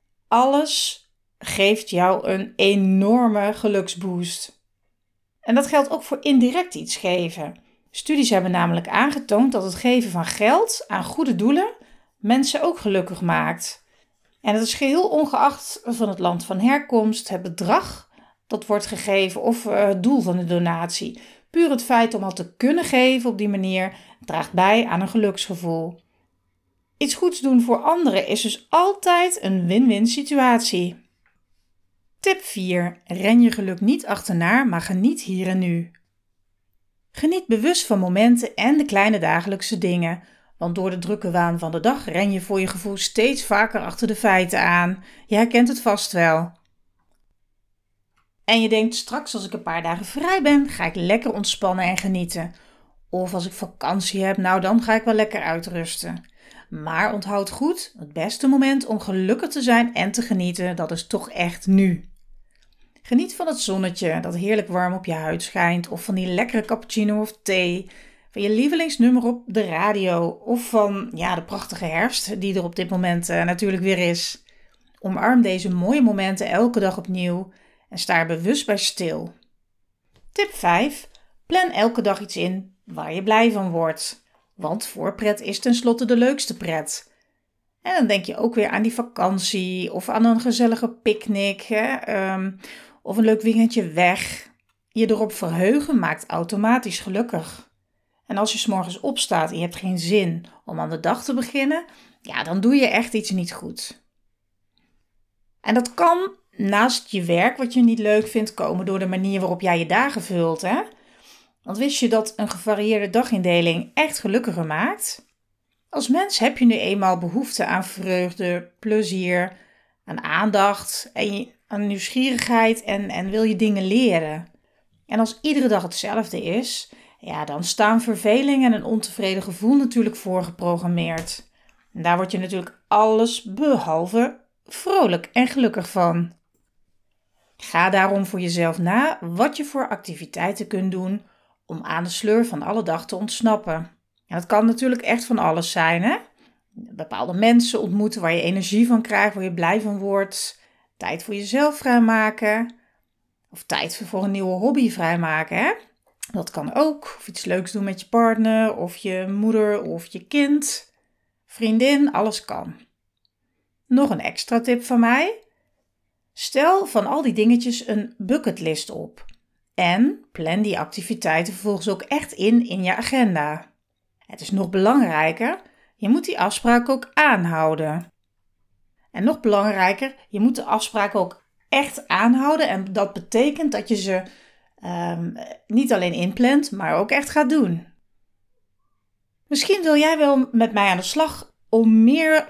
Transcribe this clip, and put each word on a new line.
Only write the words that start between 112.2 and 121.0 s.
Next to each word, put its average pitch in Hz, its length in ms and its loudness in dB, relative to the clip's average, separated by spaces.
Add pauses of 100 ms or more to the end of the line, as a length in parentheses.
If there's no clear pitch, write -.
een 208 140 -4
gevarieerde 208 600 -2
dagindeling 175 840 0
echt 302 240 0
gelukkiger 190 480 -2
maakt? 208 600 -6 (640)
Als 269 180 -6
mens 359 300 0
heb 233 200 0
je 254 80 2
nu 226 80 6
eenmaal 190 440 0
behoefte 180 460 -4
aan 185 200 -2
vreugde, 180 920 -4
plezier, 185 800 -2 (480)
aan - 180 -10
aandacht 196 920 0